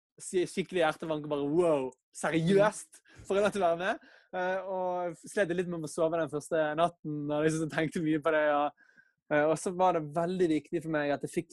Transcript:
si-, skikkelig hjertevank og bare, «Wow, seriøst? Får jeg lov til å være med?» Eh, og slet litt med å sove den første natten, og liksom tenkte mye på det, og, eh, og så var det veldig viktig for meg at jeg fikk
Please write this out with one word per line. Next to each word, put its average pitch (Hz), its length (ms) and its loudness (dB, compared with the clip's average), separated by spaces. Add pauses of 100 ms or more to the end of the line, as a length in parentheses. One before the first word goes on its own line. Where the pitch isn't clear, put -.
(220)
si-, 180 240 -2
skikkelig 180 380 -2
hjertevank 156 420 -2
og 151 60 -8
bare, 143 180 -2
«Wow, 147 440 2 (200)
seriøst? 190 880 2 (240)
Får 196 140 -2
jeg 208 60 4
lov 196 100 2
til 196 80 -2
å 170 80 4
være 170 80 0
med?» 202 200 -2 (360)
Eh, 185 340 -2
og 180 560 -4
slet 202 320 0
litt 180 120 -2
med 170 120 -6
å 151 80 -8
sove 165 320 0
den 151 80 -2
første 151 480 -2
natten, 151 560 -2
og 151 140 2
liksom 160 260 0
tenkte 160 320 -2
mye 156 160 2
på 160 140 0
det, 151 80 4 (100)
og, 147 200 2 (600)
eh, 147 140 4
og 160 100 4
så 190 180 -4
var 180 220 4
det 160 60 0 (100)
veldig 175 380 0
viktig 151 340 -2
for 160 60 -6
meg 147 240 0
at 139 100 -4
jeg 147 80 -8
fikk 165 200 -4